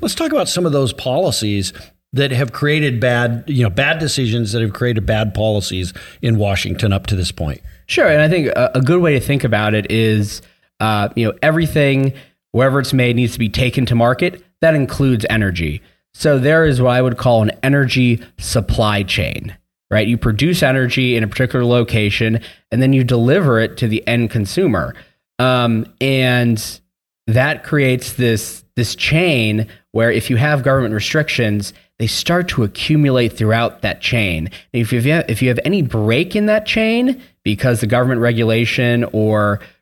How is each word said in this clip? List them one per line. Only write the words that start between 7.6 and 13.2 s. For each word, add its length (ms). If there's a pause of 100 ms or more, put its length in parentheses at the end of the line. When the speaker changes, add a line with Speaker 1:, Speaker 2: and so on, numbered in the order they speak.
Speaker 2:
Sure, 220
and 160
I 40
think 200
a, 260
a 80
good 200
way 120
to 60
think 240
about 320
it 160
is, 500 (380)
uh, 360
you 120
know, 160
everything, 680 (420)
wherever 260
it's 140
made, 220
needs 180